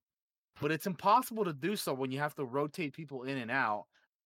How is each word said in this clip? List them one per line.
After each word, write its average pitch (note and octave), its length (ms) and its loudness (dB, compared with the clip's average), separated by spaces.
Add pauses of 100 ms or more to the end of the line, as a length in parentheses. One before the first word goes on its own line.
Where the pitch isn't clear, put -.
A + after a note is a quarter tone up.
(600)
But D3 100 2
it's D#3+ 160 0
impossible G#3+ 580 4
to E3+ 80 2
do D#3+ 240 -2
so E3+ 160 -2
when C3 200 -2
you C#3 80 -4
have D3 160 -2
to C#3+ 80 -4
rotate C#3+ 500 -2
people C#3 300 -10
in C3+ 140 -4
and A2+ 120 -6
out A#2 360 2 (400)